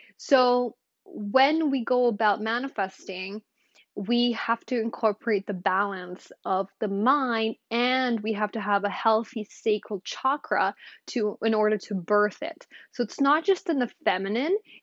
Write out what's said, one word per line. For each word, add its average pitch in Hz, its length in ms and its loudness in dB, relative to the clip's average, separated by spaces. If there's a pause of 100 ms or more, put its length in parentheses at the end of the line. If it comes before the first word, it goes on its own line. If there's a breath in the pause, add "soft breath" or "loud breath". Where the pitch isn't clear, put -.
(180 loud breath)
So 247 580 2 (280)
when 269 640 2
we 262 160 0
go 247 220 2
about 214 340 2
manifesting, 208 1000 -6 (520 soft breath)
we 240 380 0
have 226 340 -4
to 247 120 -2
incorporate 220 640 -2
the 208 80 -6
balance 185 800 -4 (140)
of 196 240 0 (100)
the 214 80 -2
mind, 226 680 0 (140)
and 247 520 0
we 214 120 -2
have 208 200 -2
to 220 80 -6
have 202 240 0
a 202 40 0
healthy 220 600 0
sacral 208 560 -2
chakra 208 680 -2 (340 loud breath)
to, 214 360 -2
in 226 100 2
order 214 240 2
to - 180 -6
birth 208 460 0
it. - 240 -8 (280 loud breath)
So 240 100 -2
it's - 160 -8
not 294 240 2
just 381 240 0
in 311 100 0
the 247 120 0 (160)
feminine, 214 520 0 (260 loud breath)